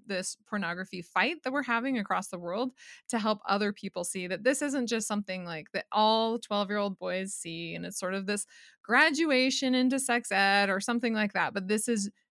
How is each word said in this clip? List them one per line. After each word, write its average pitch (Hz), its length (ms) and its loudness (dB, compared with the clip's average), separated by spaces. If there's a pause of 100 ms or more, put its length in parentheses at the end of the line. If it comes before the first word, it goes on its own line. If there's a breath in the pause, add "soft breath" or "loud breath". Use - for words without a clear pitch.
this 185 300 -4 (120)
pornography 185 520 -4
fight 254 420 0
that 254 100 -4
we're 269 100 0
having 247 340 0
across 196 320 -2
the 180 100 -8
world 190 320 -2 (380 loud breath)
to 233 100 0
help 214 280 2
other 202 260 2
people 185 300 -6
see 180 240 -4
that 180 160 -4
this 269 180 4
isn't 277 260 0
just 220 200 -2
something, 190 380 -4
like, 160 280 -8
that - 180 -4
all 220 480 4
twelve-year-old 202 580 -2
boys 185 360 -4
see. 165 420 -8
And 170 100 -8
it's 180 140 -8
sort 185 140 -4
of 196 120 -4
this 208 200 -2 (380 loud breath)
graduation 269 920 4
into 254 240 4
sex 240 320 0
ed 196 380 4
or 190 100 2
something 233 340 0
like 214 200 0
that. 170 200 0
But 190 140 -4
this 214 200 0
is 202 220 0 (220)